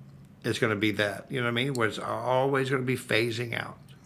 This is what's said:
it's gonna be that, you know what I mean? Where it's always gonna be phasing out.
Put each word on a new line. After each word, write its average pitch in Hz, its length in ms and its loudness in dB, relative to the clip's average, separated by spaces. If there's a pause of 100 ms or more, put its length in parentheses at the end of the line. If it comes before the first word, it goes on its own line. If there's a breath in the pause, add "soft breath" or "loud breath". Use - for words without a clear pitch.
(440)
it's 120 140 0
gonna 110 180 2
be 104 160 2
that, 101 380 -2
you 135 100 -4
know 120 60 0
what 120 40 0
I 120 140 0
mean? 139 100 -2
Where 113 140 2
it's 101 100 -8
always 127 720 0
gonna 131 120 0
be 127 140 0
phasing 117 640 0
out. - 160 -8 (300)